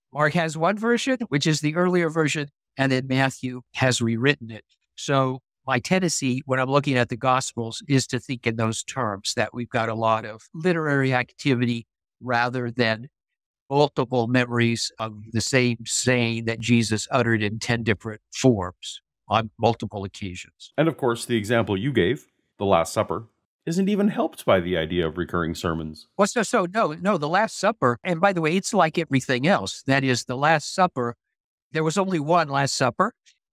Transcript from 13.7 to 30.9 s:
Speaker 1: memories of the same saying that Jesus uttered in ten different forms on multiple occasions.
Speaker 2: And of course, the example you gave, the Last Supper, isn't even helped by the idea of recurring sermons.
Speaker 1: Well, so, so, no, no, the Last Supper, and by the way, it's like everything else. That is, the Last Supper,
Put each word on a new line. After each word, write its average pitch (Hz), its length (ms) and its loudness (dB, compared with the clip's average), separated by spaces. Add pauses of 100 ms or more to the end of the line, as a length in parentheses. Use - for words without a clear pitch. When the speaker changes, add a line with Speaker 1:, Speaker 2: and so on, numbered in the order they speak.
Speaker 1:
memories 120 720 2
of 110 160 -6 (160)
the 113 100 0
same 123 440 2
saying 117 600 0
that 113 140 -2
Jesus 113 500 2
uttered 117 320 2
in 107 160 -2
ten 117 260 -2
different 107 380 -2 (100)
forms 98 720 0 (260)
on 110 220 0 (100)
multiple 107 440 -2
occasions. - 760 -12
Speaker 2:
And 156 100 4
of 156 100 -2
course, 117 280 -2
the 120 100 -2
example 107 400 0
you 110 160 -2
gave, 110 340 2 (340)
the 101 60 -2
Last 87 280 2
Supper, 110 340 -4 (380)
isn't 185 240 0
even 202 180 2
helped - 380 -4
by 95 160 4
the 87 160 -2
idea 82 280 0
of 80 120 -4
recurring 85 380 -2
sermons. 80 600 -6
Speaker 1:
Well, 202 120 2
so, 233 160 -2
so, 190 280 0
no, 190 220 -2
no, 180 240 -2
the 147 100 -2
Last 190 320 0
Supper, 135 440 0
and 170 180 -2
by 196 120 4
the 175 60 -2
way, 160 160 2
it's - 180 -2
like 165 240 2
everything 135 480 0
else. 131 420 0
That 135 180 2
is, 127 180 0
the 127 140 -8
Last 147 360 0
Supper, 131 420 0 (580)